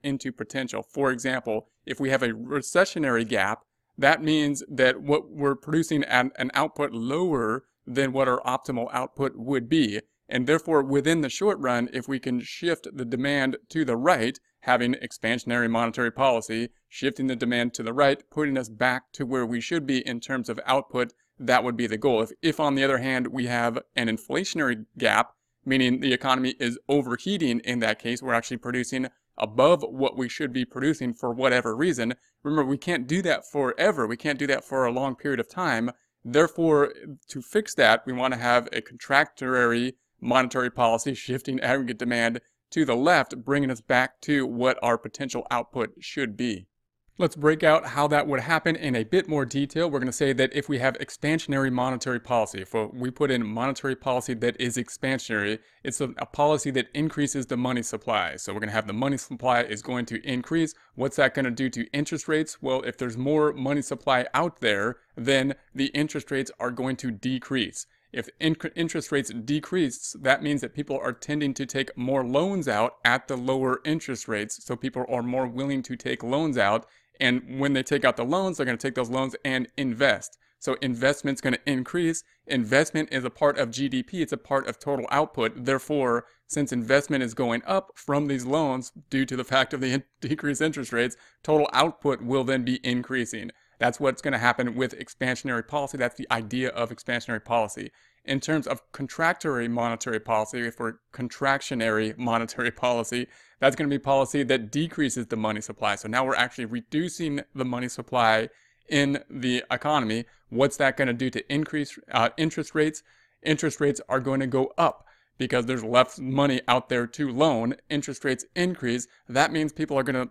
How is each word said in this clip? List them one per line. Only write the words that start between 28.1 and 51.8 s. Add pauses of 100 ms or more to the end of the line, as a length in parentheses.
we're
actually
producing (320)
above
what
we
should
be
producing
for
whatever
reason. (280)
Remember,
we
can't
do
that
forever.
We
can't
do
that
for
a
long
period
of
time. (320)
Therefore, (360)
to
fix
that,
we
want
to
have
a
contractory (260)
monetary
policy
shifting
aggregate
demand (300)
to
the
left,
bringing
us
back
to
what
our
potential
output
should
be. (540)
Let's
break
out
how
that
would
happen
in
a
bit
more
detail.
We're
gonna
say
that
if
we
have
expansionary
monetary